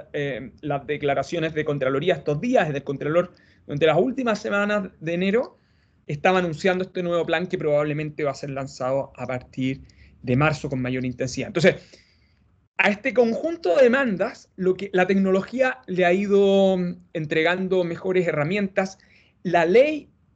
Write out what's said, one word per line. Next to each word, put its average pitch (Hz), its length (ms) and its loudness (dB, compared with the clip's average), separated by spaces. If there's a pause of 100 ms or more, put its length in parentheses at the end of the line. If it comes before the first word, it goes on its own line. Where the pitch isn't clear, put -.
(140)
eh, 135 380 -6 (100)
las 143 260 -6
declaraciones 147 640 -2
de 151 120 -4
Contraloría 143 480 0
estos 147 260 -4
días, 208 320 2
del 135 120 -6
Contralor, 147 500 -2 (320)
durante 147 200 0
las 156 120 4
últimas 233 420 0
semanas 202 500 -2 (100)
de 165 140 -4
enero, 196 440 0 (500)
estaba 185 320 2
anunciando 180 440 0
este 185 200 -6
nuevo 170 220 0
plan 165 220 0
que - 100 -4
probablemente 151 680 -2
va 139 80 -2
a 131 40 -6
ser 139 160 -10
lanzado 135 640 -6
a 127 100 -12
partir 131 560 -6 (400)
de 127 140 0
marzo 151 340 0
con 131 120 -4
mayor 127 220 -4
intensidad. 127 440 -6
Entonces, 151 280 4 (1000)
a 185 120 2
este 208 240 -2
conjunto 302 640 0
de 285 80 8
demandas, 233 720 0
lo 185 200 0
que, 196 180 -8
la 180 140 2
tecnología 196 800 0
le 180 180 0
ha 175 80 4
ido, 196 640 4
mm, 180 180 -4 (180)
entregando 175 720 0
mejores 175 440 -2
herramientas. 190 720 -2 (440)
La 170 220 2
ley 285 440 4 (260)